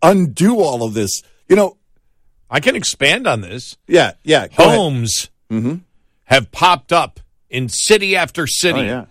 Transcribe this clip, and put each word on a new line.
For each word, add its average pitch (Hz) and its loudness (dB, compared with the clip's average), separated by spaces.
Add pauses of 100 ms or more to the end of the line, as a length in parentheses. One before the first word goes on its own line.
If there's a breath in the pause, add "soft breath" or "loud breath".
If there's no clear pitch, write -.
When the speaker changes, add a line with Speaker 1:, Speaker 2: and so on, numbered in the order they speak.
Speaker 1:
undo 185 2
all 127 -2
of 113 -6
this. 104 -4 (280)
You 185 6
know, 202 0 (720)
Speaker 2:
I 139 -2
can 262 0
expand 196 -2
on 120 -2
this. 101 -16 (120)
Speaker 1:
Yeah, 143 2 (100)
yeah, 143 0
go - 2
ahead. - 4
Speaker 2:
Homes 127 -4 (220)
Speaker 1:
Mm-hmm. 117 -4 (480)
Speaker 2:
have 131 0
popped - 0
up 165 -2 (300)
in 127 -6
city 202 0
after 170 -4
city. 170 -2
Speaker 1:
Oh, - -2
yeah. 117 -6